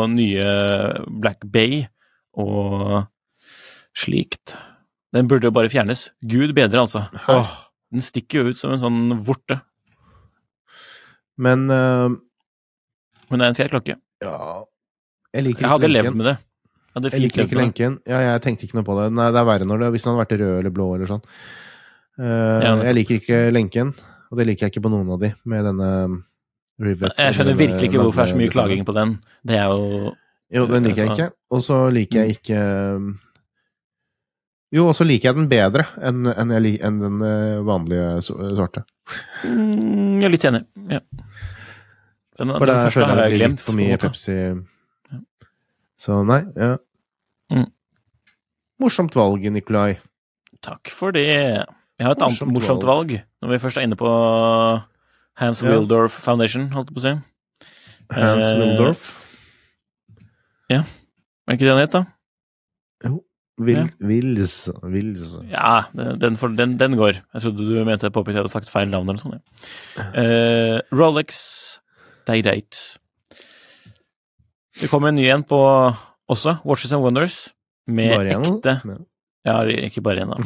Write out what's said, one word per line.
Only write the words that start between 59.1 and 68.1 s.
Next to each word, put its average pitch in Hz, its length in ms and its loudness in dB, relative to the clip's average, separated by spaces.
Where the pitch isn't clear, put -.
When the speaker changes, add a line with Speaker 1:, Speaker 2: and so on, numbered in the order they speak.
Speaker 1:
ja. 139 140 2
Er 120 80 0
ikke 135 100 2
det 135 80 6
han 131 40 6
het, 147 120 2
da? 180 140 2
Speaker 2:
Jo. 135 200 -6
Vil-, 117 180 2
Speaker 1:
Ja. 156 300 -4
Speaker 2:
Vils, 110 640 -2
Vils. 90 520 -6
Speaker 1:
Ja, 113 340 2
den, 123 240 -6
den 113 180 0
får, 113 200 -4
den, 123 220 0
den 131 180 2
går. 104 240 2
Jeg 110 80 -10
trodde 110 140 -4
du 110 160 0
mente 107 220 0
jeg 101 60 -2